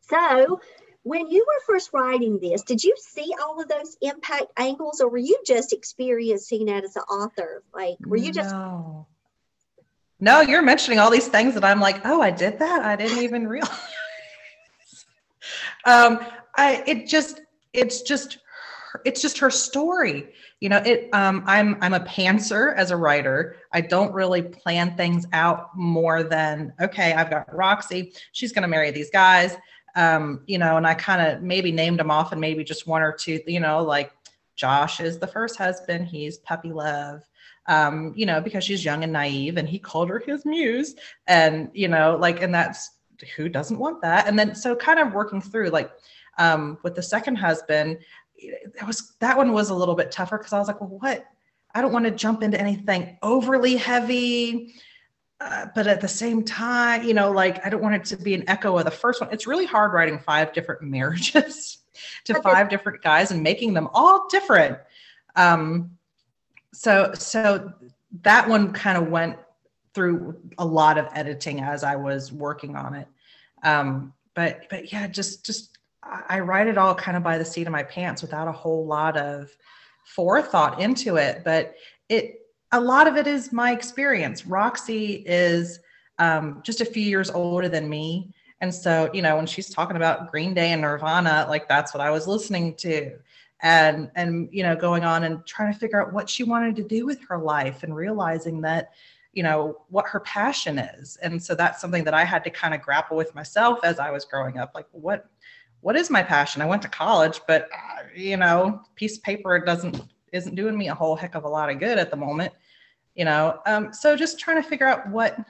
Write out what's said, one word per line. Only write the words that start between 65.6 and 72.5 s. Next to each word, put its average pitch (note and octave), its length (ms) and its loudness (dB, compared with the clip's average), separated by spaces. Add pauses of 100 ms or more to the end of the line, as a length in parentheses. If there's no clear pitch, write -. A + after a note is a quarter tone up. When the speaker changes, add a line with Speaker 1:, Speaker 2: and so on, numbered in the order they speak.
Speaker 2:
so, G3 400 4
so G3+ 580 -2 (500)
that A3 280 6
one G#3 240 4
kind F#3+ 240 0
of E3 120 0
went E3 280 -2 (560)
through F3 440 -2 (200)
a F3 80 -4
lot D#3 320 6
of D3+ 160 0
editing C#3+ 480 -8
as C#3+ 220 -6
I C#3 120 -2
was C#3 360 -6
working C#3+ 440 -10